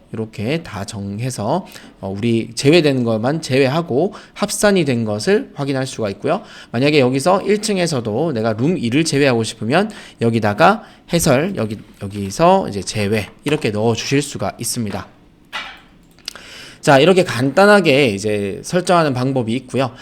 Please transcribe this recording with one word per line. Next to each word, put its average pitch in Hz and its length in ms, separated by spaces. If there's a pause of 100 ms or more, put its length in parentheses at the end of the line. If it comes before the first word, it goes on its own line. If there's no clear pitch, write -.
(140)
이렇게 110 480
다 101 240
정해서, 110 800 (340)
어, 98 80
우리 113 460
제외되는 143 500
것만 117 380
제외하고 143 720 (180)
합산이 202 540
된 117 180
것을 107 500
확인할 135 320
수가 113 240
있고요. 131 300 (300)
만약에 143 300
여기서 135 420
일 208 180
층에서도 156 720
내가 113 220
룸 143 240
이를 120 260
제외하고 139 400
싶으면 147 460 (320)
여기다가 117 600 (280)
해설, 165 440
여기, 110 200 (260)
여기서 104 680
이제 101 120
제외 104 460 (160)
이렇게 143 260
넣어 110 240
주실 139 280
수가 95 360
있습니다. 104 500 (1800)
자, 139 140
이렇게 180 260
간단하게 143 840
이제 101 540
설정하는 170 520
방법이 123 400
있고요. 123 480